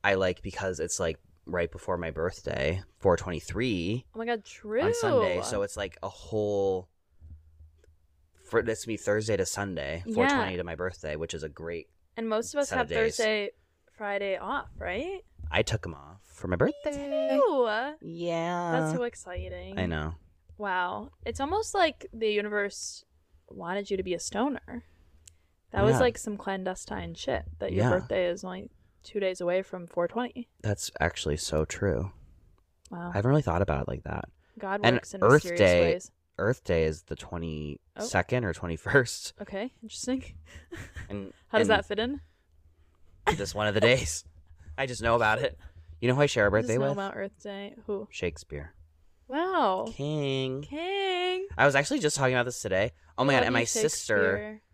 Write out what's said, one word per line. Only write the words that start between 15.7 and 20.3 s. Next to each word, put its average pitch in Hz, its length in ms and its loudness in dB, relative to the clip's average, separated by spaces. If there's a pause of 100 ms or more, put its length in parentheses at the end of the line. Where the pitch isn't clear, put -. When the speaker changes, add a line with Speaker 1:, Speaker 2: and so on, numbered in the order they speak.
Speaker 1:
'em 82 80 -8
off 71 300 -18
for - 240 -12
my 90 80 2
birthday. 285 800 0
Speaker 2:
Ew. 277 340 4 (320)
Speaker 1:
Yeah. 170 720 -2
Speaker 2:
That's 160 240 2
so 165 80 -2
exciting. 185 760 -10
Speaker 1:
I 92 80 0
know. 80 280 -4 (440)